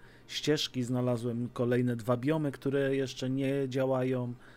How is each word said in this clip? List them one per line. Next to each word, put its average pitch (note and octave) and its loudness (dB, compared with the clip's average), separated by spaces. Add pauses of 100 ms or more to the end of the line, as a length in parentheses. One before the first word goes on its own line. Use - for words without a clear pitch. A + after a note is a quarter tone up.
(280)
ścieżki, C#3+ 0
znalazłem B2 0
kolejne B2 2
dwa A#2 0
biomy, C#3+ 0
które C3+ 0
jeszcze C3 -2
nie C3+ 0
działają, B2+ 0 (220)